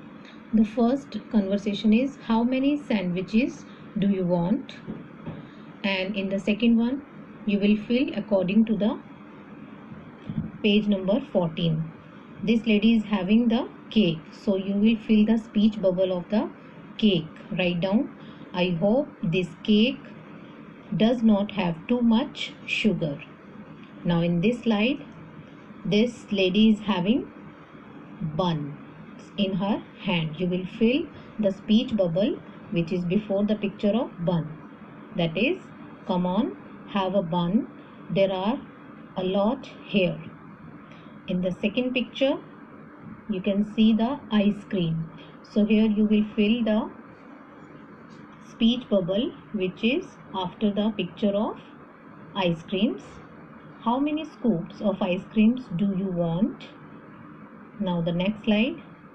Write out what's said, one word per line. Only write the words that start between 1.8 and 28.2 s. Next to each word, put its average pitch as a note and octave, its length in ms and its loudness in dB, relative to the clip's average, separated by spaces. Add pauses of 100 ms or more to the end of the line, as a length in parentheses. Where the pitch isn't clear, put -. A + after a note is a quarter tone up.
is, C4 240 2 (100)
"How A3+ 160 2
many C4 320 2
sandwiches G#3 880 -2 (320)
do G3+ 120 2
you F#3 160 0
want?" F3 500 0 (1080)
And G3 320 -2
in G3 140 -4
the G3 100 -2
second A3+ 380 2
one, B3 240 0 (440)
you G3+ 140 0
will G#3 180 4
fill B3+ 340 0 (120)
according G3+ 420 4
to A3 100 2
the G3+ 160 2 (1700)
page G#3 240 4
number G3 340 2 (100)
fourteen. E3 480 0 (680)
This A3+ 180 2
lady A3+ 300 4
is G#3 80 2
having G#3+ 420 2
the A3+ 200 2 (280)
cake, E3+ 240 4 (240)
so G3 120 2 (120)
you G3 160 -2
will A3+ 120 6 (120)
fill G#3+ 180 6
the A3+ 120 4
speech G#3+ 440 2
bubble F#3 320 2
of F3+ 160 -4
the G#3+ 120 2 (560)
cake. F#3 440 2 (160)
Write F3 240 0
down, F#3+ 180 2 (640)
"I F3+ 80 2 (140)
hope A3+ 520 0
this F3+ 140 0 (180)
cake A3 400 4 (960)
does A#3 200 4 (100)
not G#3 280 2
have E3+ 320 -2
too B3 100 2 (120)
much C4 320 0 (320)
sugar." E3 400 0 (920)
Now E3+ 180 2
in F3 160 2
this A#3+ 220 2
slide, A3 360 0 (920)
this A#3+ 200 4 (240)
lady F#3+ 300 4
is G#3 180 4
having G3+ 340 2 (1200)